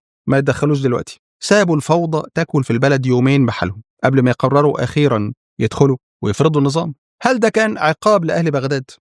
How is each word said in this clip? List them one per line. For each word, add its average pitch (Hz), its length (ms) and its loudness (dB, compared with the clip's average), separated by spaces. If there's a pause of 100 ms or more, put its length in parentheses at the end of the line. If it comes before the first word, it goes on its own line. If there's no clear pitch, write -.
(280)
ما 135 100 2
يتدخلوش 139 420 0
دلوقتي. - 400 -4 (240)
سابوا 196 320 2
الفوضى 160 580 -2
تاكل 156 300 -2
في - 80 -4
البلد 135 340 0
يومين 127 400 2
بحالهم، 104 360 -4 (220)
قبل 131 180 2
ما 127 80 2
يقرروا 139 540 0
أخيرا 123 500 -2 (260)
يدخلوا 131 380 0 (260)
ويفرضوا 147 380 0
النظام. 147 340 -4 (260)
هل 240 180 0
ده 220 100 2
كان 220 280 -2
عقاب 170 480 0
لأهل 165 260 -2
بغداد؟ 135 400 -4 (140)